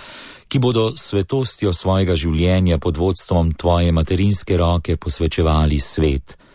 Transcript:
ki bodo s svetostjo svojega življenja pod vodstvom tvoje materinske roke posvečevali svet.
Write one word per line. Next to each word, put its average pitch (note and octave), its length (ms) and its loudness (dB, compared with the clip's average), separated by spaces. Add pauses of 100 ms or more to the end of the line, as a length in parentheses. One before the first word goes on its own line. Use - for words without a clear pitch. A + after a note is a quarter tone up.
(480)
ki C3+ 120 0
bodo A2+ 360 0
s - 140 -6
svetostjo G#2 600 -2
svojega F#2+ 440 0
življenja E2+ 640 2
pod E2 180 -2
vodstvom F2 560 0
tvoje F2 400 2
materinske F#2 640 0
roke E2+ 400 0
posvečevali D#2 840 0
svet. - 560 -2 (180)